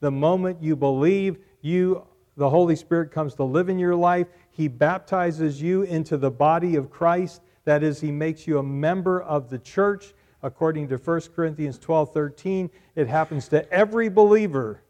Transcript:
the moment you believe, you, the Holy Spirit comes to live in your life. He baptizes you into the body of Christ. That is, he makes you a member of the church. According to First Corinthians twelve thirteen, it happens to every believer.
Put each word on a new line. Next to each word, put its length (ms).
the 100
moment 500
you 140
believe, 640
you, 440
the 140
Holy 240
Spirit 380
comes 240
to 80
live 240
in 100
your 160
life. 320
He 160
baptizes 960
you 200
into 340
the 140
body 440
of 160
Christ. 500
That 200
is, 160
he 100
makes 380
you 100
a 60
member 580
of 260
the 120
church. 520
According 460
to 100
First 360
Corinthians 440
twelve 340
thirteen, 560
it 100
happens 420
to 240
every 360
believer. 800